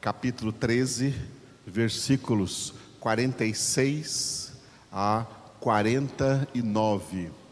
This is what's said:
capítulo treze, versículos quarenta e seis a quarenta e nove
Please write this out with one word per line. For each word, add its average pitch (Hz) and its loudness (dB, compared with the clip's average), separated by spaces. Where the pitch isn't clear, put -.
capítulo 110 -2
treze, 127 2
versículos 113 0
quarenta 117 0
e 110 0
seis - -2
a 104 0
quarenta 135 2
e 123 0
nove 104 0